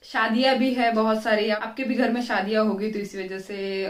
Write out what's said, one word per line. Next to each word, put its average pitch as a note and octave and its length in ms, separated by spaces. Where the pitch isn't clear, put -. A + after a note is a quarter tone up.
शादियाँ A#3+ 540
भी C4 160
है A#3 180
बहुत A3 320
सारी, G#3+ 260
आपके A3 340
भी A3 120
घर A#3 160
में B3 100
शादियाँ G#3+ 440
होगी, G#3 260
तो G#3 80
इसी G3 240
वजह F#3+ 160
से G3 500